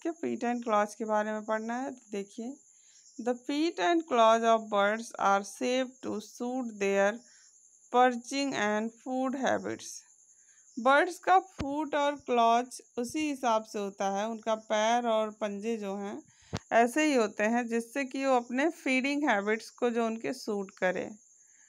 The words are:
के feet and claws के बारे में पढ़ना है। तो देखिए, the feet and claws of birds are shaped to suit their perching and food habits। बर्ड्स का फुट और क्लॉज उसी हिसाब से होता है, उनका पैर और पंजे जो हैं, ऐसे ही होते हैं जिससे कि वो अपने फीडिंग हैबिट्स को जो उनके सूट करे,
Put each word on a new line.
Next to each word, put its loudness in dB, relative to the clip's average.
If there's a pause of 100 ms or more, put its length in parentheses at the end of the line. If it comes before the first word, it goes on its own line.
के -2
feet -4
and -6
claws 2
के -8
बारे 0
में -8
पढ़ना -4
है। -6
तो -16 (100)
देखिए, -8 (640)
the -2
feet -4
and 2 (120)
claws 6
of 2
birds 0 (100)
are 4
shaped -4
to -4
suit -6 (180)
their 2 (800)
perching 2
and -2
food -4
habits। -4 (800)
बर्ड्स 2
का 6
फुट -6
और 2
क्लॉज 2 (160)
उसी -4
हिसाब 0
से -10
होता -4
है, -2
उनका -2
पैर 0
और 0
पंजे -6
जो -6
हैं, -8 (480)
ऐसे 4
ही 4
होते 2
हैं 0
जिससे -2
कि -4
वो 4
अपने 0
फीडिंग 0
हैबिट्स 0
को -2
जो 0
उनके -4
सूट -6
करे, -2 (580)